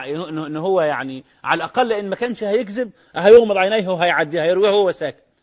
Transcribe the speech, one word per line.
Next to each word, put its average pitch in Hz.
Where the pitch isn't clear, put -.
إن 151
هو 180
يعني 135
على 160
الأقل 226
إن 208
ما 185
كانش 233
هيكذب، 214
هيغمض 208
عينيه 196
وهيعديها، 165
هيرويها 185
وهو 196
ساكت، 147